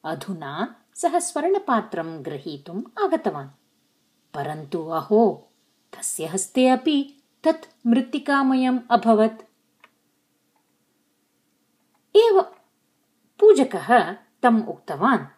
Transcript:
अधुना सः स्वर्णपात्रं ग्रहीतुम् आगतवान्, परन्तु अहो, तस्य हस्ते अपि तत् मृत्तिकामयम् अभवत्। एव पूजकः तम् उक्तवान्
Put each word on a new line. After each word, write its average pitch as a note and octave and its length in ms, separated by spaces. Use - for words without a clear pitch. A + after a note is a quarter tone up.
अधुना D#3+ 720
सः E4+ 240
स्वर्णपात्रं A3+ 1040
ग्रहीतुम् E3 800
आगतवान्, E3+ 460
परन्तु D3+ 540
अहो, F#3 640
तस्य - 320
हस्ते F#3+ 420
अपि C4+ 560
तत् - 440
मृत्तिकामयम् C4 920
अभवत्। A3+ 500
एव G#4 400
पूजकः B3 720
तम् A3+ 500
उक्तवान् F#3+ 640